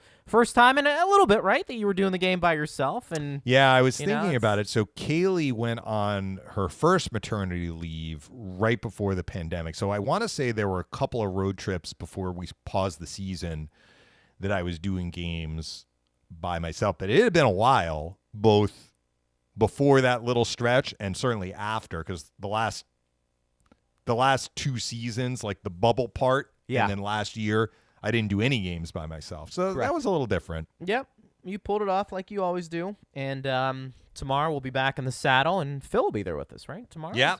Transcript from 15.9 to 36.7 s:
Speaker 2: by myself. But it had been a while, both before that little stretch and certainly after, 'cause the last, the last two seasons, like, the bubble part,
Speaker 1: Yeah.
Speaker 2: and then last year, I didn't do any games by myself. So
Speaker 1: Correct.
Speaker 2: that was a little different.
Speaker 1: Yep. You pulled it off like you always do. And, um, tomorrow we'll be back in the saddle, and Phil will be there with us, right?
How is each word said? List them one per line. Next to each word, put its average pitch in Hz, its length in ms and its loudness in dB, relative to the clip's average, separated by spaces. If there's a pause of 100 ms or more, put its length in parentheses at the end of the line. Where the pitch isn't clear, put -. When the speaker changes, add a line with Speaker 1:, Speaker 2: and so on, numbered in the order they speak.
Speaker 2:
by 87 280 -6
myself. 82 400 -2
But 95 120 -4
it 156 120 6
had 220 120 2
been 160 100 4
a 117 60 4
while, 90 680 0 (140)
both 104 600 2 (640)
before 135 420 6
that 123 240 2
little 120 220 2
stretch 120 520 0
and 98 160 -4
certainly 104 380 -2
after, 104 500 -6
'cause 87 360 -10
the 98 100 -8
last, 107 380 -4 (1160)
the 120 120 2
last 131 400 2
two 131 220 -2
seasons, 120 640 -6
like, 101 180 -6
the 101 80 -6
bubble 117 380 2
part, 131 440 0 (140)
Speaker 1:
Yeah. 127 160 0
Speaker 2:
and 104 80 2
then 98 80 -4
last 104 380 -4
year, 110 340 0 (320)
I 107 80 -2
didn't 110 200 2
do 98 100 2
any 123 200 2
games 85 300 -6
by 80 160 -8
myself. 78 460 -12
So 185 220 -4
Speaker 1:
Correct. - 140 -2
Speaker 2:
that 320 60 0
was 311 120 -4
a 214 40 0
little 151 160 0
different. 85 400 -4 (180)
Speaker 1:
Yep. 226 220 -2 (380)
You 196 160 -8
pulled 208 220 -2
it 202 60 -4
off 190 220 0
like 190 220 -8
you 202 100 -2
always 175 260 -2
do. 170 280 -6 (180)
And, 135 320 -6
um, 131 460 -2 (220)
tomorrow 143 360 0
we'll 143 100 -2
be 131 100 -8
back 135 280 0
in 131 60 -2
the 131 80 -2
saddle, 147 480 4
and 139 240 -6
Phil 233 180 2
will 403 80 2
be 104 140 -4
there 87 120 -4
with 69 160 -8
us, - 160 -20
right? 202 220 -14